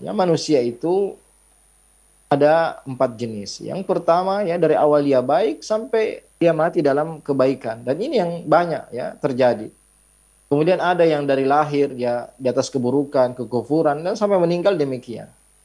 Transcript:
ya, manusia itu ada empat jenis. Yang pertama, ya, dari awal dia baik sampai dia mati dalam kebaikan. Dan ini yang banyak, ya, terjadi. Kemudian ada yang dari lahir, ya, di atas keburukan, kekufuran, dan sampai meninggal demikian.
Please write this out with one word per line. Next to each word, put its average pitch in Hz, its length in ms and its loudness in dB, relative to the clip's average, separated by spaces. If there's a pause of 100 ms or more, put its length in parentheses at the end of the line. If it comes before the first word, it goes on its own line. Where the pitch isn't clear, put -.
ya, 90 80 -6
manusia 165 480 2
itu 165 560 -2 (1120)
ada 151 560 2
empat 127 320 -4
jenis. 107 480 -10
Yang 151 240 -8
pertama, 185 560 0
ya, 170 160 -2
dari 156 160 4
awal 147 320 4
dia 127 160 2
baik 185 400 0
sampai - 560 -2 (160)
dia 165 160 2
mati 160 320 0
dalam 147 400 0
kebaikan. 131 640 -2
Dan 135 160 -2
ini 285 160 -2
yang 170 240 -4
banyak, 160 480 0
ya, 123 240 -8
terjadi. 123 560 0 (800)
Kemudian 156 320 2
ada 170 240 4
yang 147 160 2
dari 135 240 2
lahir, 143 480 2
ya, 120 400 -4
di 127 160 -2
atas 127 180 0
keburukan, 131 640 0
kekufuran, 143 680 -2
dan 208 160 -4
sampai 202 160 2
meninggal 175 400 2
demikian. 123 560 -6 (340)